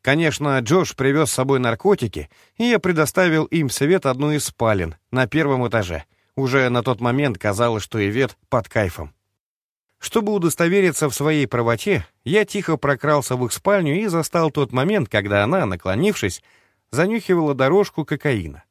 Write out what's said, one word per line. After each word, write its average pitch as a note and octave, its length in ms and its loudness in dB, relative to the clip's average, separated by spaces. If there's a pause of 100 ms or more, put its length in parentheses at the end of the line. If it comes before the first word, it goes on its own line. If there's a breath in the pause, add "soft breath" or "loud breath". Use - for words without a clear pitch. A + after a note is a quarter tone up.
Конечно, C#3+ 580 0
Джош C#3+ 360 0
привез C#3 340 0
с - 40 -4
собой C3+ 260 0
наркотики, A#2 720 0 (240 soft breath)
и A3+ 80 -4
я A#3+ 160 2
предоставил D#3+ 680 2
им D#3 240 0
с - 140 -6
Ивет E3+ 240 2
одну C3+ 240 0
из D3 140 -2
спален F#2+ 500 -2 (160)
на B2+ 160 2
первом C#3 400 0
этаже. F2 380 -4 (300)
Уже C3 340 2
на A#2+ 120 0
тот A#2+ 180 -2
момент B2 380 0
казалось, G#2+ 460 0
что - 160 -6
Ивет G#2+ 380 0 (120)
под A#2+ 200 0
кайфом. F2+ 440 -4 (840)
Чтобы G#3+ 340 -2
удостовериться E3+ 760 0
в A#2+ 40 -4
своей D3 340 0
правоте, A#2 600 0 (160)
я G3 200 2
тихо F3+ 340 -2
прокрался C#3+ 580 0
в B2 100 -2
их A#2 80 -6
спальню F#3 480 0
и A3+ 60 -4
застал E3 420 0
тот C#3 220 -2
момент, D3+ 380 0
когда G2+ 340 2
она, D3+ 240 0
наклонившись, G2 760 -2 (480 soft breath)
занюхивала E3+ 640 0
дорожку D3 500 2
кокаина. G#2+ 680 -4